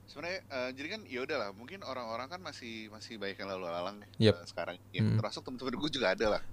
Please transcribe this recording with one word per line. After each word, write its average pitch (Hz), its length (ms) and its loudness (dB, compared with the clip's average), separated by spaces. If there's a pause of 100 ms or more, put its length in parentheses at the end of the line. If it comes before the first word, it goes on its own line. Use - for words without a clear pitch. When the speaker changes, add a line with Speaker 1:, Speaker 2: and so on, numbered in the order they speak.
Speaker 1:
sebenarnya, 175 400 -6
eh, 127 280 -2
jadi 139 180 -6
kan 220 140 -6
ya 123 160 -4
udahlah, 127 320 0
mungkin 123 300 -12
orang-orang 120 460 -4
kan 180 120 -8
masih, 113 500 -8
masih 107 260 -10
banyak 98 200 -2
yang 101 120 -4
lalu 92 160 -2
lalang 87 380 0
ya, 101 60 -16 (160)
Speaker 2:
Yep. 104 100 10
Speaker 1:
eh, 87 120 -6
sekarang. 87 280 -4 (160)
Ya, 92 100 -2
Speaker 2:
Hmm. 107 160 6
Speaker 1:
termasuk 107 260 0
temen-temen 127 340 -4
gue 147 160 0
juga 117 180 4
ada 107 200 4
lah. 95 120 4 (100)